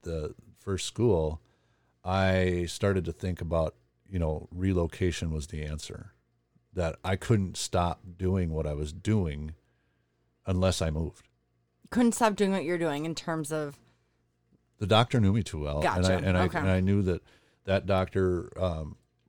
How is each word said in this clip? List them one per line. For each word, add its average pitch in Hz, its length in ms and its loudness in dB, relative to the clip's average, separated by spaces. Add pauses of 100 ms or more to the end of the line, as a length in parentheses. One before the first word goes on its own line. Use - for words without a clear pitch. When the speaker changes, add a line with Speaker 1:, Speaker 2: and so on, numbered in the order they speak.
Speaker 1:
the 80 320 -6 (240)
first - 280 -4
school, 82 540 0 (640)
I 92 640 2
started 95 380 0
to 82 60 -4
think 92 280 -6
about, 80 340 -2 (340)
you 95 100 -4
know, 78 320 -2
relocation 87 840 0
was 76 160 -4
the 76 160 -8
answer, - 480 -10 (600)
that 85 320 -2
I 95 120 -2
couldn't 95 400 0
stop 87 440 -2 (160)
doing 92 340 0
what 78 160 -2
I 76 80 -2
was 76 180 -6
doing 80 640 -2 (920)
unless 92 360 2
I 82 80 0
moved. 78 380 -6 (640)
Speaker 2:
Couldn't 233 220 4
stop 214 240 2
doing 196 160 2
what 185 120 0
you're 170 140 0
doing 151 260 -2
in 165 100 -6
terms 160 380 -6
of 151 240 -6 (1000)
Speaker 1:
The 104 80 -4
doctor 113 340 4
knew 98 120 6
me 107 100 2
too 78 180 -8
well. 73 180 -4
And 80 80 0
I, 90 220 2
Speaker 2:
Gotcha. 92 40 4 (140)
Speaker 1:
and 92 120 4
I, 90 80 4
Speaker 2:
Okay. 85 120 -2
Speaker 1:
and 95 120 0
I 92 100 4
knew 98 220 2
that 87 200 0 (420)
that 95 220 0
doctor, 92 640 0 (100)
um, 80 360 -4 (320)